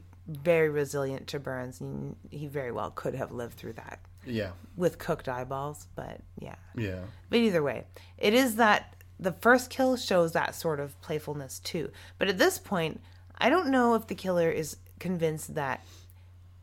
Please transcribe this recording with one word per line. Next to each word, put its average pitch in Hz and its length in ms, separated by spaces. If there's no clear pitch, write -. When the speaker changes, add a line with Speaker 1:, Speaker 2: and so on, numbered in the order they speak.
Speaker 1:
very 160 420
resilient 139 580
to 147 120
burns, 131 420
and 139 360
he 147 180
very 135 240
well 107 200
could - 240
have 131 160
lived 120 240
through 113 180
that. - 260
Speaker 2:
Yeah. 107 260
Speaker 1:
With 175 220
cooked - 320
eyeballs, 135 680
but - 240
yeah. - 160
Speaker 2:
Yeah. 95 260
Speaker 1:
But 233 100
either 196 240
way, 123 200
it 208 160
is 247 220
that 214 380
the 175 140
first 247 360
kill 262 280
shows 175 360
that 151 220
sort 156 240
of 143 220
playfulness 147 580
too. - 320
But 190 120
at 190 80
this 330 200
point, - 440
I 220 120
don't 330 200
know 247 260
if 220 120
the 202 80
killer 175 340
is 156 280
convinced 160 560
that 135 280